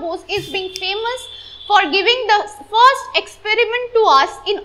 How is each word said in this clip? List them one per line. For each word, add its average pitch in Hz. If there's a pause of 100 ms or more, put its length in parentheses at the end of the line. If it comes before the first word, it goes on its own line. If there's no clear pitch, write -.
Bose 330
is 349
being 370
famous 453 (460)
for 415
giving 427
the 415 (280)
first 523 (120)
experiment 453 (100)
to 440 (160)
us - (160)
in 392